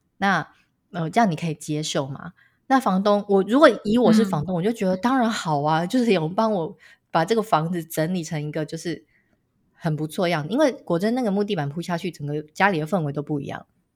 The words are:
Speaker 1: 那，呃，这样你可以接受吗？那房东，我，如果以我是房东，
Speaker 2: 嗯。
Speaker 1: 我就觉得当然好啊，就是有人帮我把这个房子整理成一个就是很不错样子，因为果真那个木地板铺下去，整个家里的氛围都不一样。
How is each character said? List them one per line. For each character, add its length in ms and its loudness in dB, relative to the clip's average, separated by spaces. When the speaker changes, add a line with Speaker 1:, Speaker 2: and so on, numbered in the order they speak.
Speaker 1:
那， 300 0
呃， 180 -4
这 120 0
样 80 4
你 60 -2
可 120 -4
以 60 -2
接 300 -4
受 240 -4
吗？ 260 -14
那 120 4
房 240 2
东， 240 2
我， 160 4
如 160 2
果 100 8
以 140 2
我 160 6
是 120 6
房 200 -2
东， 100 -4
Speaker 2:
嗯。 20 -2
Speaker 1:
我 40 -2
就 100 0
觉 140 -4
得 120 0
当 220 0
然 100 2
好 320 -2
啊， 240 2
就 140 0
是 140 2
有 80 2
人 140 -4
帮 180 0
我 220 -4
把 140 2
这 100 0
个 60 2
房 300 0
子 120 -4
整 300 -2
理 100 -2
成 180 -6
一 100 -6
个 140 -4
就 120 -8
是 280 -8
很 220 -2
不 120 -4
错 220 -2
样 140 0
子， 60 -8
因 80 -2
为 140 4
果 280 -2
真 160 0
那 60 -2
个 100 0
木 120 0
地 120 -4
板 140 -2
铺 120 -8
下 160 -4
去， 140 -6
整 140 -10
个 160 -4
家 160 2
里 100 0
的 80 -2
氛 160 0
围 100 -2
都 80 -4
不 180 -4
一 60 -8
样。 200 -10